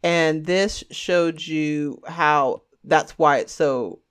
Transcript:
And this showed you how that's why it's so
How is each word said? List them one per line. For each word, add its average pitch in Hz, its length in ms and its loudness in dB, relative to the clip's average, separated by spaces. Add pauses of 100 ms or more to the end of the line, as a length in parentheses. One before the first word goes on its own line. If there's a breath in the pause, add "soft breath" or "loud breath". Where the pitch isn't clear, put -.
And 160 440 0
this 190 440 -2
showed 170 520 -2
you 151 640 -4
how 151 560 0 (220)
that's - 340 2
why 147 200 4
it's - 140 -4
so 127 480 -2 (100)